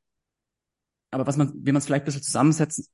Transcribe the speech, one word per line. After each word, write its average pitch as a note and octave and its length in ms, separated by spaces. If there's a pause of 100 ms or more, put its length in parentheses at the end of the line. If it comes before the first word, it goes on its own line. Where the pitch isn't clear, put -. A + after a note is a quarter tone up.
(1120)
Aber C3 140
was C#3 120
man, C#3+ 180
wie C3+ 160
man's C#3 140
vielleicht C#3+ 180
ein - 40
bisschen C#3 160
zusammensetzen, D3+ 720